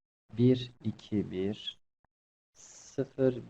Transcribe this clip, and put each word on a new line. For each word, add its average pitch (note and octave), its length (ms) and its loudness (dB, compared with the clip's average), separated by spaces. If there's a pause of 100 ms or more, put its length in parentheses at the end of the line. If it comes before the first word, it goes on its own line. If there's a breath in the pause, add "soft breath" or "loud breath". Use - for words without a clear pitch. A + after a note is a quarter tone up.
(320)
bir, B2 400 2 (120)
iki, G#2 460 -4
bir, F#2+ 480 -4 (760)
sıfır, - 960 -2